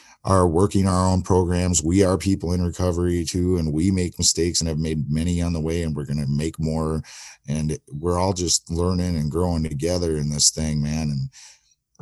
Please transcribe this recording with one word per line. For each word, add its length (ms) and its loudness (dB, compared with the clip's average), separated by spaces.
are 220 6
working 400 2
our 200 2
own 140 2
programs. 600 2
We 200 4
are 140 4
people 360 0
in 80 0
recovery 640 0
too, 320 0
and 160 0
we 180 2
make 280 -2
mistakes 400 0
and 80 0
have 100 -2
made 320 -2
many 320 0
on 120 0
the 80 -2
way, 220 -2
and 120 -4
we're 100 -6
gonna 220 -4
make 320 -2
more. 420 -2
And 300 -2
we're 280 -2
all 140 2
just 360 -2
learning 460 0
and 160 0
growing 320 0
together 540 -2
in 120 -2
this 220 2
thing, 320 -2
man. 260 -2
And, 200 -4